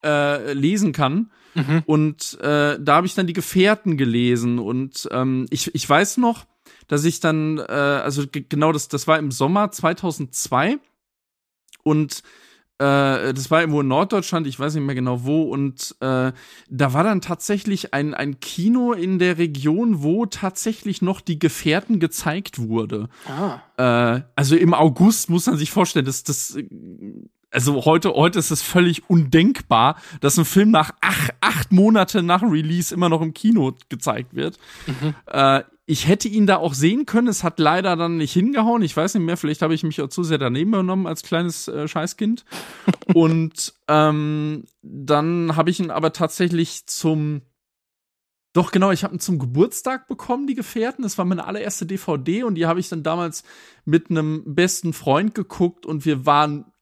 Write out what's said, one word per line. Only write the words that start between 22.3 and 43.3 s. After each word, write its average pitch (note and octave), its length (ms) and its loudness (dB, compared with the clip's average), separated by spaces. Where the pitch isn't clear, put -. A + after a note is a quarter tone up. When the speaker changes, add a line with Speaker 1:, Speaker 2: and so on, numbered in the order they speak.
Speaker 1:
wurde. A2 480 -4
Speaker 2:
Ah. B2 920 0
Speaker 1:
Äh, C3+ 40 -4
also C#3 220 4
im F3 160 6
August D#3+ 560 4
muss E3+ 180 0
man G#3+ 100 2
sich D3 140 -4
vorstellen, E3+ 340 0
dass C3+ 180 -6
das, - 340 -8
äh, C#3+ 100 -10
also B2+ 340 0
heute, D#3+ 280 4
heute F3 260 2
ist - 120 -2
es D3+ 100 -4
völlig - 480 0
undenkbar, D#3+ 840 4
dass C#3 180 2
ein E3+ 80 4
Film G#3 260 6
nach D#3 280 4
ach-, F3 300 0
acht - 320 -2
Monate G3+ 500 6
nach F3 220 2
Release E3 500 0
immer F3 140 2
noch E3 140 2
im D#3+ 120 -2
Kino G#3+ 400 2
gezeigt B2+ 480 -6
wird. D3+ 240 -6
Speaker 2:
Mhm. D3 280 -4
Speaker 1:
Äh, C3+ 360 2
ich D3+ 200 0
hätte G3+ 200 2
ihn G#3 200 2
da F#3+ 100 4
auch D#3 160 -2
sehen F#3 320 2
können, A#3+ 220 2
es G#3 160 -2
hat E3+ 160 -4
leider F3 360 2
dann E3+ 220 -2
nicht D#3 160 -2
hingehauen, A#3 480 2
ich D#3 160 -2
weiß E3+ 160 0
nicht F#3+ 100 0
mehr, E3+ 140 -2
vielleicht D3+ 240 -4
habe D#3+ 140 2
ich - 80 -4
mich D#3 180 -4
auch C#3 80 -4
zu F3+ 140 -4
sehr D#3+ 160 0
daneben C#3+ 320 0
benommen F#3+ 340 0
als D#3+ 160 -8
kleines, E3+ 460 -4
äh, D3+ 200 -6
Scheißkind. G#3 560 -4
Speaker 2:
<laughs> - 360 -2
Speaker 1:
Und, D#3+ 640 2